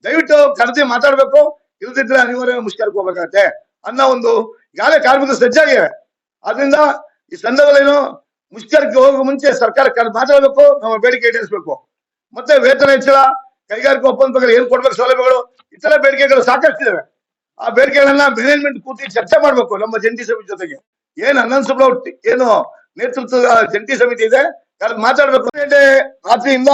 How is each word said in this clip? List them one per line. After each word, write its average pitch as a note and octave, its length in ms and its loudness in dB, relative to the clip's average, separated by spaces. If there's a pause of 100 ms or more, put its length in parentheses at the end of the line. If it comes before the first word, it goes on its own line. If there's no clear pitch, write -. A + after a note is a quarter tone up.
ದಯವಿಟ್ಟು D4 520 2
ಕರೆದಿ B3 280 -2
ಮಾತಾಡ್ಬೇಕು, C4+ 760 2 (220)
ಇಲ್ದಿದ್ರೆ B3+ 380 -2
ಅನಿವಾರ್ಯ B3 400 -2
ಮುಷ್ಕರಕ್ಕೆ G#3 400 -8
ಹೋಗ್ಬೇಕಾಗತ್ತೆ F#3 460 -2 (400)
ಅನ್ನೋ B3+ 220 -2
ಒಂದು A#3+ 240 -2 (420)
ಈಗಾಗಲೇ C#4 260 0
ಕಾರ್ಮಿಕರು C4+ 360 0
ಸಜ್ಜಾಗಿವೆ. B3 540 2 (540)
ಆದ್ರಿಂದ C#4 320 -2 (560)
ಈ F3 40 -16
ಸಂದರ್ಭದಲ್ಲಿ C#4 460 2
ಏನು C#4+ 480 -2 (240)
ಮುಷ್ಕರಕ್ಕೆ C4 480 -2
ಹೋಗೋ C4+ 280 4
ಮುಂಚೆ C#4 180 -4 (160)
ಸರ್ಕಾರ A#3+ 320 0
ಕರೆದು A3+ 240 -4
ಮಾತಾಡ್ಬೇಕು, C#4 440 4 (180)
ನಮ್ಮ A3 120 -4 (100)
ಬೇಡಿಕೆ B3 260 -2
ಈಡೇರಿಸ್ಬೇಕು. G3+ 440 -8 (640)
ಮತ್ತೆ B3 160 -2 (120)
ವೇತನ C#4 300 4
ಹೆಚ್ಚಳ, C4+ 220 2 (520)
ಕೈಗಾರಿಕಾ C4 420 -2
ಒಪ್ಪಂದ C4 240 0
ಪ್ರಕಾರ B3+ 220 2
ಏನ್ B3+ 140 0
ಕೊಡ್ಬೇಕು B3+ 280 0
ಸೌಲಭ್ಯಗಳು, B3+ 400 0 (340)
ಈ - 100 -20
ತರ D#4 100 2 (120)
ಬೇಡಿಕೆಗಳು C#4 440 2
ಸಾಕಷ್ಟಿದಾವೆ. B3 540 -2 (560)
ಆ - 60 -14 (120)
ಬೇಡಿಕೆಗಳನ್ನ C#4 460 2 (140)
ಮ್ಯಾನೇಜ್ಮೆಂಟ್ C#4+ 480 -2
ಕೂತಿ C4 180 -14 (120)
ಚರ್ಚೆ D4 280 0
ಮಾಡ್ಬೇಕು B3+ 300 0 (100)
ನಮ್ಮ A3+ 200 -8
ಜಂಟಿ A#3 260 -4
ಸಮಿತಿ G#3+ 240 -8
ಜೊತೆಗೆ. E3+ 240 -14 (500)
ಏನ್ C#4 160 0
ಆನಂದ್ B3+ 260 -2
ಸುಬ್ರಹ್ಮಣ್ಯ B3+ 420 0 (200)
ಏನು B3 160 0 (520)
ನೇತೃತ್ವದ B3 500 -2 (240)
ಜಂಟಿ A3 280 -6
ಸಮಿತಿ A#3+ 280 -2
ಇದೆ, B3 120 2 (400)
ಕರೆದು A3 260 -6
ಮಾತಾಡ್ಬೇಕು. C4 400 0
ಹತ್ತು D4 140 -8
ಗಂಟೆ C#4+ 200 2 (480)
ರಾತ್ರಿಯಿಂದ B3+ 440 0